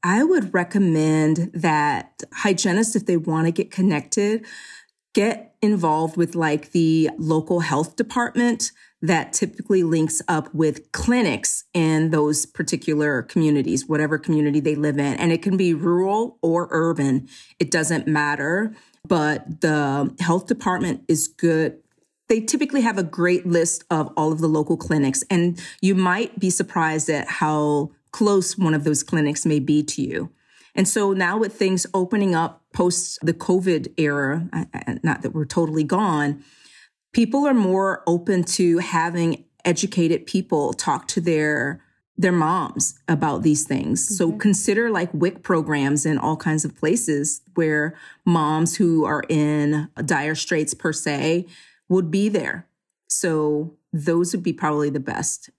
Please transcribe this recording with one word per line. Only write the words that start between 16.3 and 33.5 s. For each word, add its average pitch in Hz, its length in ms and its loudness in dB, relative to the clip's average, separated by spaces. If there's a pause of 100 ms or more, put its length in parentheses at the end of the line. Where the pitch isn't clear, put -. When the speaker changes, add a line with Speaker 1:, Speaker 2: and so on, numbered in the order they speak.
Speaker 1:
or 165 280 0
urban. 156 560 0 (320)
It - 120 0
doesn't 160 360 0
matter, 151 680 0 (340)
but 156 540 0
the 143 580 0
health 170 260 0
department - 640 -2
is 156 200 2
good. 160 500 0 (500)
They 226 120 4
typically 277 420 0
have 220 160 0
a 190 40 0
great 175 440 0
list 165 440 0
of 156 280 -2
all 156 140 0
of 156 80 -4
the 160 80 2
local 156 280 0
clinics, 139 540 0
and 175 320 0 (180)
you 190 140 4
might 185 440 0
be 185 120 0
surprised 160 580 -2
at 151 200 -2
how 151 640 0 (180)
close 202 460 2
one 165 180 2
of 147 100 -2
those 151 180 0
clinics 147 420 -2
may 156 140 2
be 147 240 2
to 151 180 -6
you. - 300 -6 (460)
And 196 120 2
so 202 240 0
now 190 240 0
with 214 160 -2
things 190 400 0
opening 190 420 2
up - 280 -2 (100)
post - 500 -2
the 165 120 0
covid 180 640 0